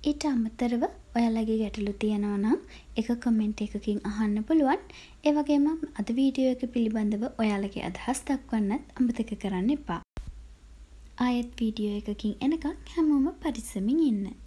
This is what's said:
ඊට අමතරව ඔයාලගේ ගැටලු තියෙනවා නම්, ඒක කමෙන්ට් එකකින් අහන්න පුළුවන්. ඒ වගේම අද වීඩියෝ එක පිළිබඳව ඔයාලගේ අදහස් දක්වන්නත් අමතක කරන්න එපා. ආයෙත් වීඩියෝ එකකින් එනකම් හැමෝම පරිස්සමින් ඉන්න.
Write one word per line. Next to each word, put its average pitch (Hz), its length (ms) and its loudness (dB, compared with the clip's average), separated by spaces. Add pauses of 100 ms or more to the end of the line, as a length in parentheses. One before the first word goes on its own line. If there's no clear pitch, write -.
ඊට 294 220 -2
අමතරව 240 520 0 (320)
ඔයාලගේ 226 460 2
ගැටලු 202 320 -4 (100)
තියෙනවා 202 400 0
නම්, 226 160 2 (400)
ඒක 220 100 -2 (140)
කමෙන්ට් 214 420 0
එකකින් 208 460 -4
අහන්න 208 260 0 (120)
පුළුවන්. 311 340 4 (440)
ඒ 294 100 4
වගේම 294 280 4 (340)
අද 214 200 -2
වීඩියෝ 262 380 4
එක 247 160 -4
පිළිබඳව 214 520 0 (160)
ඔයාලගේ 202 480 -2
අදහස් 247 380 -4
දක්වන්නත් 226 720 -2
අමතක 233 420 0
කරන්න 196 380 2
එපා. 175 220 -6 (1200)
ආයෙත් 240 340 0
වීඩියෝ 214 440 0
එකකින් 208 420 -4
එනකම් 320 320 0 (160)
හැමෝම 294 340 4 (140)
පරිස්සමින් 240 720 0
ඉන්න. 202 120 0 (240)